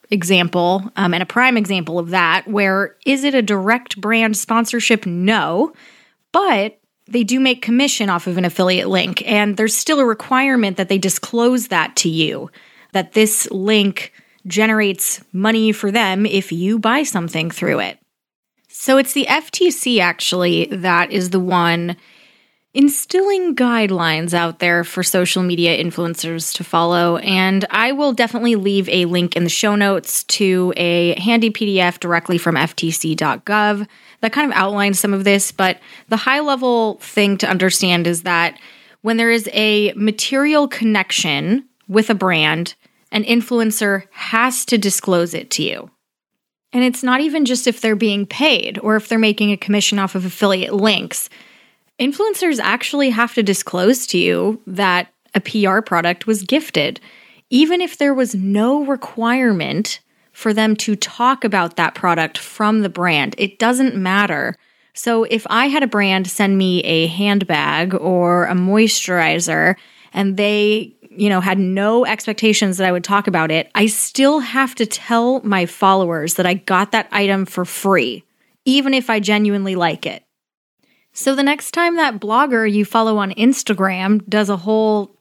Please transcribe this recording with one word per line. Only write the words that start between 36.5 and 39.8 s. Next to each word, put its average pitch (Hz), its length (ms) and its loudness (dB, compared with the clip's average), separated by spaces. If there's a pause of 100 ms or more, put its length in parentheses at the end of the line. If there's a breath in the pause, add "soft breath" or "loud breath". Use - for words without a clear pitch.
thing 202 420 -2
to - 120 -2
understand 180 580 2
is 170 160 -2
that 170 360 0 (420 loud breath)
when 226 160 -2
there 233 140 2
is 220 220 0
a 208 400 2